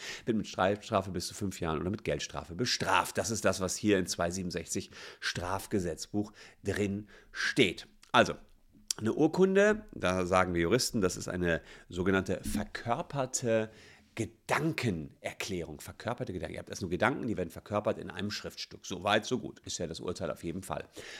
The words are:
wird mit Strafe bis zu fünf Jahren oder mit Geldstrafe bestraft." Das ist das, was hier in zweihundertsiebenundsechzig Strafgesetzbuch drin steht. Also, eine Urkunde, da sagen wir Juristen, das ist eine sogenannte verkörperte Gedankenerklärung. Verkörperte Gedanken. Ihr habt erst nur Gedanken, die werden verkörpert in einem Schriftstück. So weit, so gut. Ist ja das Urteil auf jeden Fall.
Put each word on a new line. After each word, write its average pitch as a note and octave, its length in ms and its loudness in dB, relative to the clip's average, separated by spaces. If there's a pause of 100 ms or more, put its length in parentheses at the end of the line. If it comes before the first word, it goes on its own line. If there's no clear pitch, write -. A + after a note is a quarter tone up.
(260)
wird A2+ 100 4
mit F#2 100 -2
Strafe G2 640 0
bis F2 160 -4
zu - 80 -8
fünf G2 240 -4
Jahren D#2+ 220 0
oder F2 100 0
mit - 140 -4
Geldstrafe D2 500 -4
bestraft." F#2 640 2
Das F#2 140 0
ist G#2 160 0
das, F#2+ 140 2
was F#2 160 -2
hier G2+ 220 4
in F2+ 80 0
zweihundertsiebenundsechzig F2 840 -4 (300)
Strafgesetzbuch F#2+ 1120 -2 (300)
drin G2 460 -2 (240)
steht. - 560 2 (240)
Also, F#2 220 8 (640)
eine A2 180 0
Urkunde, F#3+ 800 6
da F#2 320 2
sagen F#2 260 6
wir E2+ 80 4
Juristen, G#2+ 400 4
das F2+ 160 2
ist - 100 -8
eine F2 360 2 (260)
sogenannte F#2+ 540 2
verkörperte A#2 1300 -2 (440)
Gedankenerklärung. F#2+ 1700 -4
Verkörperte A#2 540 -8
Gedanken. D#2+ 200 -6
Ihr F#2 40 -10
habt - 100 -12
erst - 140 -8
nur E2+ 80 -4
Gedanken, A2+ 360 2
die F#2+ 120 -2
werden F2 100 -2
verkörpert G2+ 480 -2
in E2+ 140 -10
einem G2 200 -6
Schriftstück. - 540 -10
So F2+ 180 -8
weit, G#2+ 220 2
so B2 140 -2
gut. - 220 -12
Ist - 180 -8
ja F2+ 80 -4
das D#2+ 140 -8
Urteil F2 300 -4
auf - 140 -8
jeden E2+ 180 -6
Fall. - 240 -6 (340)